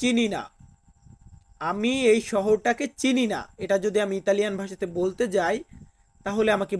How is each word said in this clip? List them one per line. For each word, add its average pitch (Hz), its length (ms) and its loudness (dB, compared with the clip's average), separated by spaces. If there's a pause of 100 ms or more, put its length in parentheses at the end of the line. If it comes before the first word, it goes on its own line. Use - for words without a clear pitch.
চিনি 240 340 2
না, 131 80 -6 (1300)
আমি 208 220 0 (200)
এই 226 80 4 (120)
শহরটাকে 214 520 0 (160)
চিনি 254 260 2
না।" 180 140 -4 (240)
এটা 196 200 2
যদি 208 160 0
আমি 196 220 -2
ইতালিয়ান 202 380 2
ভাষাতে 190 260 -8 (140)
বলতে 190 240 -2 (120)
যাই, 180 200 0 (680)
তাহলে 214 300 2
আমাকে 196 240 -2